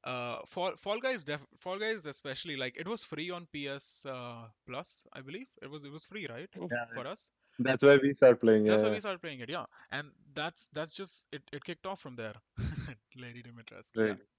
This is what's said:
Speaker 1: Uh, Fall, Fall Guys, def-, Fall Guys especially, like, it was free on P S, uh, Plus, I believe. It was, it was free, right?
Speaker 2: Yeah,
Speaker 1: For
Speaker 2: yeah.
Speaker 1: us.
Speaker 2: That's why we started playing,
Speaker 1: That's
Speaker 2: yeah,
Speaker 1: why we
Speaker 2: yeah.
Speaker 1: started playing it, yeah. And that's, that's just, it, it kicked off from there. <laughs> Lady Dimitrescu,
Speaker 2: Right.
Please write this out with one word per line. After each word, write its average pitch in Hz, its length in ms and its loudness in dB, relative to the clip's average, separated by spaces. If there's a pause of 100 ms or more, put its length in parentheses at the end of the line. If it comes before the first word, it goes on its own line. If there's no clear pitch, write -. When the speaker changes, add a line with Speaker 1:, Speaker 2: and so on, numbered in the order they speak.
Speaker 1:
Uh, 123 340 -6 (100)
Fall, 180 300 -4
Fall 208 220 -4
Guys, 254 260 -2
def-, 147 200 -6 (120)
Fall 185 220 -6
Guys 214 260 -4
especially, 143 500 -8
like, 127 220 -4
it 160 100 -8
was 220 160 -4
free 160 260 -8
on 175 220 -8
P 143 160 -8
S, - 400 -8
uh, 120 400 -10 (200)
Plus, 131 460 -10
I - 80 -14
believe. 175 260 -12 (140)
It 135 80 -12
was, 147 140 -14
it 139 80 -14
was 156 140 -14
free, 190 240 -12
right? 127 260 -12
Speaker 2:
Yeah, 123 380 -6
Speaker 1:
For 123 120 -8
Speaker 2:
yeah. 143 60 -8
Speaker 1:
us. - 200 -14 (280)
Speaker 2:
That's 131 240 2
why 143 180 12
we 139 120 2
started 127 280 10
playing, 110 240 8
Speaker 1:
That's 107 160 8
Speaker 2:
yeah, - 20 6
Speaker 1:
why 107 60 4
we 107 60 2
Speaker 2:
yeah. 104 40 -4
Speaker 1:
started 185 220 -6
playing 143 200 -10
it, 117 80 -10
yeah. 151 160 -4 (260)
And 143 200 -8 (220)
that's, 151 400 -6
that's 151 220 -6
just, - 360 -10
it, 147 100 -12 (100)
it 147 120 -12
kicked - 220 -10
off 190 140 -8
from 127 160 -14
there. 110 200 -8 (220)
<laughs> - 600 -8
Lady 120 260 -14
Dimitrescu, 113 540 -12
Speaker 2:
Right. 107 200 2 (220)